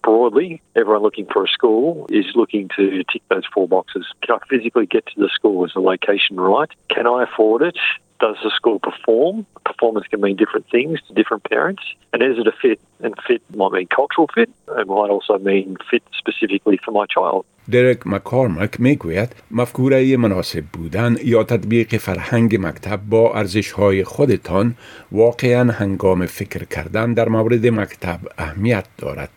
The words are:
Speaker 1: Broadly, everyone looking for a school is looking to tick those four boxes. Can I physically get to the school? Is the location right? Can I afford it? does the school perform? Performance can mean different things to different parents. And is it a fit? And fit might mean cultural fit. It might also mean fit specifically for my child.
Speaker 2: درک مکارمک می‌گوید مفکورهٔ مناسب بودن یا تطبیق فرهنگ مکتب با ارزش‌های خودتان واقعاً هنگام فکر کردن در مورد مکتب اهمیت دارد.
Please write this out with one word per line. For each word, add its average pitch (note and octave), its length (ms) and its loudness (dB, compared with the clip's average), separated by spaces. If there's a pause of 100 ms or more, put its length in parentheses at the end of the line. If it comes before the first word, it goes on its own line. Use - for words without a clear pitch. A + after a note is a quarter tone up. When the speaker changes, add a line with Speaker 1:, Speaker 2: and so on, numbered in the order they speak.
Speaker 1:
Broadly, B2 600 2 (120)
everyone G#2+ 280 2
looking G#2 240 -2
for G2 180 0
a F#2 40 -4
school C3 600 0
is G#2 160 0 (100)
looking G#2 420 -2
to F#2+ 360 0
tick F#2 160 -8
those F#2+ 240 -2
four F#2 160 0
boxes. F#2 380 -2 (160)
Can A#2 140 0
I - 20 -6 (100)
physically A#2 380 0
get - 200 -2
to - 140 -8
the G2 80 2
school? F#2 360 0
Is E2+ 100 -8
the F#2+ 60 -4
location F#2 600 0
right? G#2+ 300 2 (180)
Can - 180 -2
I B2 180 2
afford A2 380 2
it? E3+ 140 -2 (480)
does G#2+ 200 0
the G#2+ 140 -2
school G#2+ 200 2 (100)
perform? B2+ 460 0 (360)
Performance A2 400 -2
can G#2 160 -4
mean G2 160 0
different G#2+ 240 -2 (100)
things D3+ 200 0 (100)
to - 40 -20 (100)
different G#2+ 220 0 (120)
parents. D#3+ 280 -2 (300)
And A#2 60 -2 (120)
is A#2+ 120 0
it G#2+ 120 2
a - 80 -18
fit? A2+ 180 2 (240)
And A2+ 80 -4 (160)
fit A#2+ 140 0 (180)
might G2 160 0
mean F#2 120 -4 (120)
cultural - 360 0
fit. A3+ 140 2 (320)
It F#2+ 60 -4 (100)
might G#2 180 2
also G2+ 180 0 (160)
mean F#2+ 180 0 (220)
fit A#2+ 140 0 (180)
specifically G2 640 0
for A#2 160 -8
my G2+ 140 -2
child. F#2 300 0 (260)
Speaker 2:
درک B2 360 2
مکارمک G#2 760 -2
می‌گوید A#2 480 2 (220)
مفکورهٔ C3 680 2
مناسب F#2 560 0
بودن F#2+ 520 0
یا A#2 200 4
تطبیق A2 520 0
فرهنگ G2+ 680 0
مکتب F#2+ 340 -8 (100)
با A2+ 240 4
ارزش‌های G2 680 0
خودتان A#2 680 0 (380)
واقعاً A#2+ 600 4
هنگام F#2+ 540 0
فکر F#2 380 -10
کردن A2 500 -4
در A2 140 2
مورد A2+ 380 2
مکتب G2 520 -2 (200)
اهمیت F#2+ 480 -2 (120)
دارد. C#2+ 380 -10